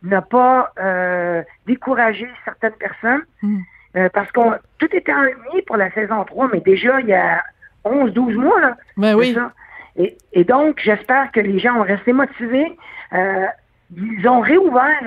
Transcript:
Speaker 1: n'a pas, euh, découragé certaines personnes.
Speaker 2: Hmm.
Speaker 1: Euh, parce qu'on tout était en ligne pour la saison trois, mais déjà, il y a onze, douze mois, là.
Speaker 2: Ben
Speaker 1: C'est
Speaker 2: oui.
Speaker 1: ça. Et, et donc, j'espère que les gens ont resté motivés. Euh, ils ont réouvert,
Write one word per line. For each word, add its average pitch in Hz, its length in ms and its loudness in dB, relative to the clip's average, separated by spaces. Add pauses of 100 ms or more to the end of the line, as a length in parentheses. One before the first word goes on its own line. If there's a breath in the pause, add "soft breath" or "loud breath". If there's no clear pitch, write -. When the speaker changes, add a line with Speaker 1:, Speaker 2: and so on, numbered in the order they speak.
Speaker 1:
n'a 185 180 0
pas, 254 580 2
euh, 180 600 -2 (260 soft breath)
découragé 233 600 -2 (180)
certaines 220 280 -6
personnes. 254 500 -4 (180)
Speaker 2:
Hmm. 208 180 -2 (380 loud breath)
Speaker 1:
Euh, 185 160 2
parce 202 180 -4
qu'on 233 220 2 (240)
tout 330 180 -2
était 311 160 -2
en 277 120 0
ligne 254 420 -4
pour 226 100 -10
la 190 180 -2
saison 214 300 -4
trois, 240 300 -4
mais 175 60 0
déjà, 190 420 2
il 233 60 -6
y 202 60 2
a 175 300 0 (400 soft breath)
onze, 240 300 0
douze 247 220 0
mois, 330 260 2
là. 247 160 0 (200)
Speaker 2:
Ben 208 120 2
Speaker 1:
C'est 214 60 4
Speaker 2:
oui. 240 180 2
Speaker 1:
ça. 240 180 -4 (460 loud breath)
Et, 180 180 -2 (160)
et 180 120 4
donc, 285 400 2
j'espère 254 480 0
que 226 80 0
les 196 180 0
gens 240 220 0
ont 208 40 2
resté 202 300 -2
motivés. 269 640 -2 (360 loud breath)
Euh, 190 340 -2 (500)
ils 214 320 -4
ont 247 120 4
réouvert, 294 640 2